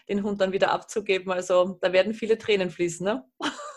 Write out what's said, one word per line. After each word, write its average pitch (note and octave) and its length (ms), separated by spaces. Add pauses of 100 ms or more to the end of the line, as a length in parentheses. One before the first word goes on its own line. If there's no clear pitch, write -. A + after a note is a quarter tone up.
den G3+ 140
Hund G3+ 180
dann F#3+ 100
wieder F#3+ 200
abzugeben. F#3+ 600
Also F3+ 500
da F#3 120
werden F#3+ 200
viele A3 240
Tränen G3 320
fließen, F3 360
ne? A#3+ 200 (520)